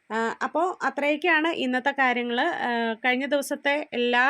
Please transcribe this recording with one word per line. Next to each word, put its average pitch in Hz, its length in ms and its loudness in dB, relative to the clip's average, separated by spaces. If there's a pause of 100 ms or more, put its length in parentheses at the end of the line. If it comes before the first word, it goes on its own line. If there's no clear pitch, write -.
(100)
ആ, 214 60 -2 (260)
അപ്പോൾ 302 240 0 (180)
അത്രയൊക്കെയാണ് 302 640 0
ഇന്നത്തെ 254 420 -2
കാര്യങ്ങൾ. 247 500 0
ആ, 320 280 -2 (260)
കഴിഞ്ഞ 254 320 0
ദിവസത്തെ 285 680 -2
എല്ലാ 240 380 2